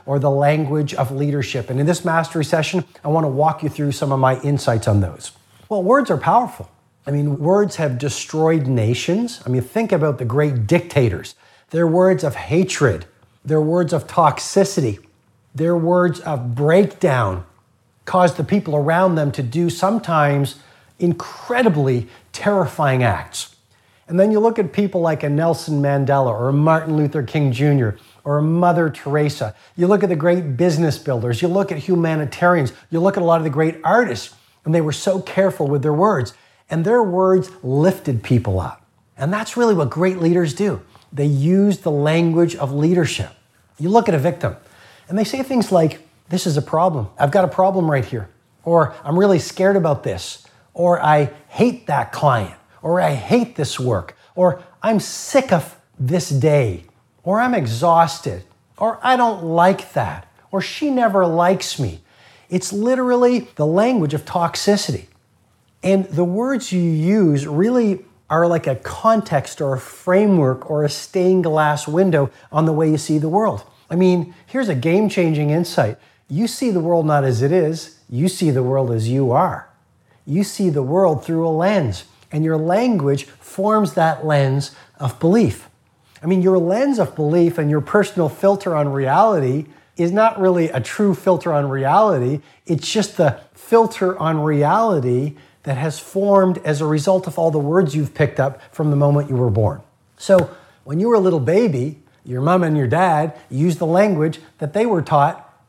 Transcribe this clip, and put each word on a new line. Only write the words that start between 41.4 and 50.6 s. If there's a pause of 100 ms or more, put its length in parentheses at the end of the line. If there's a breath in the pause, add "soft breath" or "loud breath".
the
language
of
leadership. (460)
You
look
at
a
victim, (500 soft breath)
and
they
say
things
like, (220)
"This
is
a
problem. (100)
I've
got
a
problem
right
here." (340)
Or, (100)
"I'm
really
scared
about
this." (260 soft breath)